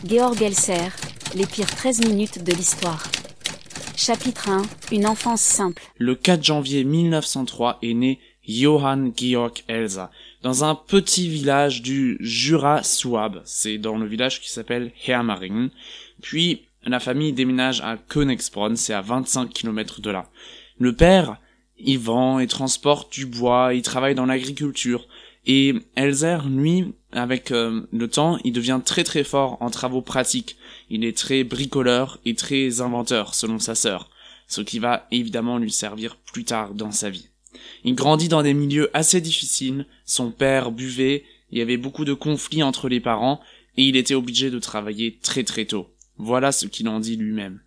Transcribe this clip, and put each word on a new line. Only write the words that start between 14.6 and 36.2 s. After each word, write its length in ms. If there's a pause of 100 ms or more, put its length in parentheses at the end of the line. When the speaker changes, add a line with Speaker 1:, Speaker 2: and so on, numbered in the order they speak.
Speaker 2:
Hermaringen. 600 (520)
Puis, 420 (220)
la 140
famille 320
déménage 480
à 160
Königsbronn, 800
c'est 180
à 60
vingt-cinq 520
kilomètres 500
de 80
là. 200 (480)
Le 160
père, 440 (400)
il 220
vend 400
et 80
transporte 680
du 120
bois, 480
il 100
travaille 320
dans 100
l'agriculture. 840 (380)
Et 280 (220)
Elser, 520
lui, 460 (200)
avec, 360
euh, 420
le 160
temps, 360
il 80
devient 340
très 180
très 200
fort 380
en 100
travaux 300
pratiques. 560 (340)
Il 120
est 140
très 260
bricoleur 800
et 100
très 460
inventeur, 520
selon 240
sa 160
sœur, 380 (360)
ce 140
qui 160
va 340
évidemment 460
lui 140
servir 460
plus 260